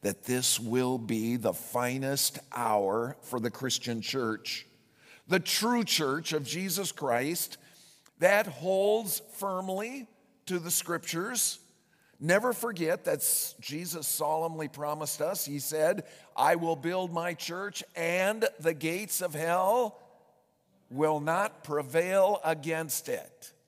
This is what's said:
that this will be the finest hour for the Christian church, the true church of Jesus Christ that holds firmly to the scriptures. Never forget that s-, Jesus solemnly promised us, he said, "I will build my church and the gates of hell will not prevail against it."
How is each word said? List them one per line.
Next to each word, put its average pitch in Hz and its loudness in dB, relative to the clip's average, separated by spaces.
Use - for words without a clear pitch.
that - -2
this 123 0
will 127 2
be 113 0
the 107 0
finest 131 -2
hour 113 2
for - -4
the 113 -2
Christian 120 -4
church, 113 -4
the 180 4
true 233 2
church 160 0
of 151 0
Jesus 175 -4
Christ 139 0
that 202 6
holds 190 2
firmly 196 -4
to 185 -2
the 165 -4
scriptures. 170 -2
Never 196 4
forget 185 -2
that 156 0
s-, - 0
Jesus 156 -8
solemnly 156 -2
promised 147 -4
us, 180 -2
he 143 -6
said, 156 2
"I 151 4
will 165 0
build 170 -4
my 170 -2
church 185 -8
and 185 2
the 160 2
gates 165 -2
of 170 -4
hell 185 2
will 151 2
not 170 0
prevail 170 2
against 160 -2
it." - -8